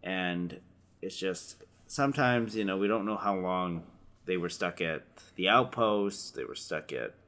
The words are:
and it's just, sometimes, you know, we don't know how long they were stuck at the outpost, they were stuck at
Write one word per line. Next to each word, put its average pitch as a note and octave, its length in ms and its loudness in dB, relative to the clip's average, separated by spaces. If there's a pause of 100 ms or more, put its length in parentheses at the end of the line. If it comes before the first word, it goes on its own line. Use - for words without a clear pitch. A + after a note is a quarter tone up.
and F2+ 560 -2 (420)
it's F#2+ 160 -8
just, - 460 -6 (240)
sometimes, B2 680 2
you G#2+ 100 0
know, F#2+ 120 0
we G2+ 100 4
don't G#2 180 2
know G#2+ 120 -2
how G2 180 2
long F2+ 480 -2 (420)
they F#2 120 0
were F2 120 -2
stuck F2 320 -4
at D#2+ 220 -2 (340)
the F#2 120 2
outpost, G#2+ 840 2
they C2+ 80 -6
were - 120 -8
stuck - 380 -6
at A#1 220 -6 (120)